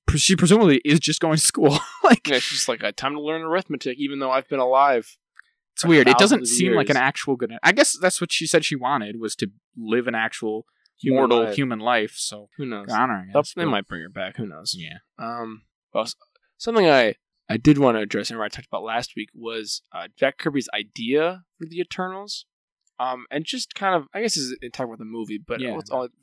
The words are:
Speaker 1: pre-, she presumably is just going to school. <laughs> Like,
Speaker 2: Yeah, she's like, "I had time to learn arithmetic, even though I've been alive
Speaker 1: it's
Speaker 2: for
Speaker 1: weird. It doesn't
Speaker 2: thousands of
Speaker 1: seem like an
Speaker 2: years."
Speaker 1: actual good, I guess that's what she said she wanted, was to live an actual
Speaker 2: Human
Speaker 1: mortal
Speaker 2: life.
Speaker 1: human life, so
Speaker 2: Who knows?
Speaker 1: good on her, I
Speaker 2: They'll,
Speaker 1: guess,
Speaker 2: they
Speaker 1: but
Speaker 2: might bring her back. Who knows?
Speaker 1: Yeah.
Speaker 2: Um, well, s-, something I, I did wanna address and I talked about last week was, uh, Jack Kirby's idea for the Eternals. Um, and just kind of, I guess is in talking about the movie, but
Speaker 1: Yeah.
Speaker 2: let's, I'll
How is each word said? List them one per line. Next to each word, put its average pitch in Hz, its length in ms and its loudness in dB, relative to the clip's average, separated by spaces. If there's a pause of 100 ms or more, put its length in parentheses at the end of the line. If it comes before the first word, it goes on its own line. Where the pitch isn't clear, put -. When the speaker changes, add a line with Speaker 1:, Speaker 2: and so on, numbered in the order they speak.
Speaker 1:
pre-, - 120 2
she 185 180 4
presumably 180 480 6
is 147 160 4
just - 200 -2
going 160 160 2
to 160 60 0
school. 147 420 4
<laughs> - 40 -14 (160)
Like, - 240 6
Speaker 2:
Yeah, 139 120 2
she's - 280 -4
like, 113 140 -4
"I 104 60 -2
had 104 100 -6
time 135 160 -4
to 151 80 -8
learn 156 180 -4
arithmetic, 160 580 -4
even 143 200 -6
though 135 120 -2
I've 131 180 0
been 139 120 -2
alive 131 560 4 (560)
Speaker 1:
it's - 100 -6
Speaker 2:
for 170 60 2
Speaker 1:
weird. 147 180 8
It 123 120 8
doesn't 202 220 6
Speaker 2:
thousands 120 100 -4
of - 80 2
Speaker 1:
seem 180 160 2
like - 160 2
an 143 60 2
Speaker 2:
years." 123 60 2
Speaker 1:
actual 135 340 -2
good, 120 160 -6 (100)
I 175 100 6
guess 277 260 2
that's 180 220 0
what 175 100 -4
she - 160 -2
said 156 200 4
she 151 100 -4
wanted, 123 420 -4
was 113 180 -6
to 104 140 -4 (240)
live 117 320 -2
an 120 80 -4
actual 110 520 -4 (320)
Speaker 2:
Human 131 200 2
Speaker 1:
mortal 120 260 4
Speaker 2:
life. 107 120 -4
Speaker 1:
human 123 240 -2
life, 110 360 0
so 104 420 -10
Speaker 2:
Who 143 80 -8
knows? 104 200 -10
Speaker 1:
good 113 80 -6
on 120 140 2
her, 113 80 -2
I 95 160 -12
Speaker 2:
They'll, 143 100 2
Speaker 1:
guess, - 120 -14
Speaker 2:
they 175 100 -4
Speaker 1:
but 156 60 0
Speaker 2:
might 101 180 -2
bring 87 140 -10
her 82 80 -16
back. 95 260 -10
Who 113 100 -8
knows? 82 320 -10
Speaker 1:
Yeah. 80 200 -16 (200)
Speaker 2:
Um, 113 440 -12 (320)
well, 110 100 -2
s-, 117 100 -10 (440)
something 226 300 2
I, 123 280 4 (320)
I 113 80 -2
did 143 220 6
wanna 120 220 4
address 104 300 -4
and 117 100 -10
I 104 80 -4
talked - 200 -16
about 98 160 -6
last 113 320 -6
week 107 180 -10
was, 113 480 -10 (100)
uh, 87 240 -12
Jack 139 220 -2
Kirby's 143 360 -4
idea 139 720 -4 (140)
for 170 80 -12
the 170 140 -8
Eternals. 190 640 -10 (560)
Um, 127 300 -6
and 151 140 -6
just - 300 -10
kind 190 220 -2
of, 143 180 -4
I 196 60 -8
guess 226 160 -4
is 127 260 -8
in 120 80 -14
talking 123 200 -8
about 113 100 -16
the 117 60 -14
movie, 110 380 -10
but 117 160 -8
Speaker 1:
Yeah. 123 140 -6
Speaker 2:
let's, - 160 -12
I'll 127 180 -4 (140)